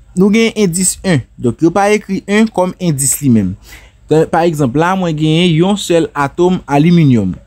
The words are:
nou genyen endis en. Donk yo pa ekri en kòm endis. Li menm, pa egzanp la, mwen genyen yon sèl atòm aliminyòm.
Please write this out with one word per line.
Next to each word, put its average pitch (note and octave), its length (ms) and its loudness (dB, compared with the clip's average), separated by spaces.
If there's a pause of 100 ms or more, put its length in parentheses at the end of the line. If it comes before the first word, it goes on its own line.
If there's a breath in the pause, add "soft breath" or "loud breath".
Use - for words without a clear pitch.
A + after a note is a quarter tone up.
(160)
nou G3 180 2
genyen A3+ 220 0 (100)
endis F3+ 360 -2
en. E3+ 200 0 (180)
Donk A#2+ 240 -4
yo E3+ 100 2
pa G3+ 180 0
ekri G#3 340 -4
en A3 240 0
kòm F#3 280 -2
endis. C#3+ 420 -2
Li C#3 120 0
menm, G2 220 0 (800 loud breath)
pa E3+ 140 0
egzanp D3 300 -2
la, E3+ 200 0
mwen F3 200 -2
genyen D#3 380 0
yon F#3 260 0
sèl E3 320 0
atòm E3+ 480 -2 (100)
aliminyòm. C#3+ 680 2 (120)